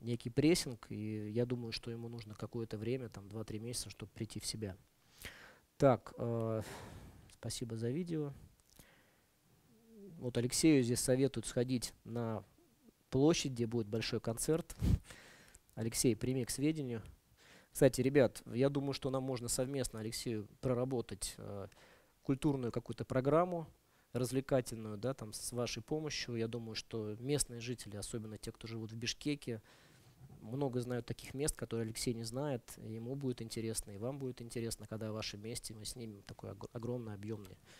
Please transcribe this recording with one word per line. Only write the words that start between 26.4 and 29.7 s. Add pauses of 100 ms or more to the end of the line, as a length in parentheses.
думаю,
что
местные
жители,
особенно
те,
кто
живут
в
Бишкеке, (840)